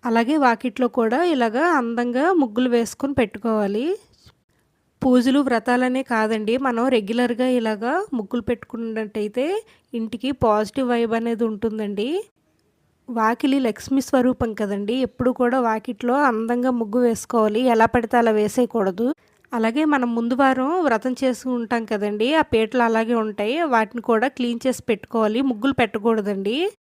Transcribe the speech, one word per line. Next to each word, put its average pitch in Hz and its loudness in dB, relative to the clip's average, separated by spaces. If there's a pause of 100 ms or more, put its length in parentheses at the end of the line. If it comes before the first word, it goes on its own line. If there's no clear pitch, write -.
(100)
అలాగే 233 2 (100)
వాకిట్లో 240 0 (100)
కూడా 226 2 (120)
ఇలాగా 247 0 (160)
అందంగా 240 -2 (160)
ముగ్గులు 240 0
వేసుకొని 269 -2
పెట్టుకోవాలి. 214 -2 (1160)
పూజలు, 254 4
వ్రతాలనే 247 0 (100)
కాదండి, 220 0 (120)
మనం 240 0 (100)
రెగ్యులర్గా 233 0 (100)
ఇలాగా 226 -2 (240)
ముగ్గులు 226 -4
పెట్టుకున్నట్టయితే 220 -6 (540)
ఇంటికి 226 -6 (160)
పాజిటివ్ 214 0
వైబ్ 233 0
అనేది 226 -2
ఉంటుందండి. 214 -4 (1120)
వాకిలి 240 2
లక్ష్మీ 254 -2
స్వరూపం 254 2 (100)
కదండి, 208 -4 (100)
ఎప్పుడు 254 -2 (100)
కూడా 247 2 (100)
వాకిట్లో 226 -2 (120)
అందంగా 240 0
ముగ్గు 220 0
వేసుకోవాలి, 220 0 (120)
ఎలా 220 4
పడితే 240 2
అలా 226 4
వేసేయకూడదు. 214 0 (520)
అలాగే 226 0 (100)
మనం 247 0
ముందు 233 0
వారం 262 2 (180)
వ్రతం 254 0
చేసి 254 -2 (120)
ఉంటాం 233 -4 (100)
కదండి, 208 -2 (140)
ఆ - 2
పీటలు 226 2
అలాగే 226 0
ఉంటాయి, 214 -4 (180)
వాటిని 220 -2
కూడా 226 2 (100)
క్లీన్ 240 -4
చేసి 254 -2
పెట్టుకోవాలి, 220 -2
ముగ్గులు 247 -2
పెట్టకూడదండి. 208 -2 (260)